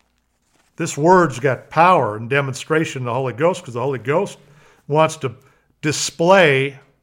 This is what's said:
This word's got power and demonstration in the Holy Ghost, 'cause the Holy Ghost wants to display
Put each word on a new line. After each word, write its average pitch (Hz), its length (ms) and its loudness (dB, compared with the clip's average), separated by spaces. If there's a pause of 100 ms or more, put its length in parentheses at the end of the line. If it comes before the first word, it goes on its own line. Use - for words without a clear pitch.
(760)
This 165 220 -8
word's 165 420 4
got 123 320 -4
power 156 460 2
and 117 120 -12
demonstration 139 760 -4
in - 20 -8
the 120 80 -4
Holy 127 200 -4
Ghost, 165 300 -2
'cause 120 100 -14
the 117 80 -6
Holy 131 160 -4
Ghost 143 400 -2 (500)
wants 156 300 2
to 120 180 -8 (460)
display 147 960 2 (240)